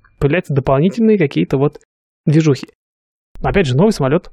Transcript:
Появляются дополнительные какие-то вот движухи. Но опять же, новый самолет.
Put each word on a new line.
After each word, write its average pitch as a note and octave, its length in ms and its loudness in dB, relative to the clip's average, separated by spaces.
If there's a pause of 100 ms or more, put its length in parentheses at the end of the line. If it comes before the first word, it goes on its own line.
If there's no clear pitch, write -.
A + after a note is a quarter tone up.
(180)
Появляются D3+ 360 -2
дополнительные E3+ 640 0
какие-то D#3 400 -2
вот C#3+ 200 -2 (480)
движухи. D#3 420 2 (720)
Но - 80 -4
опять E3+ 180 0
же, B2+ 100 -2
новый G3+ 140 2
самолет. D3 420 -2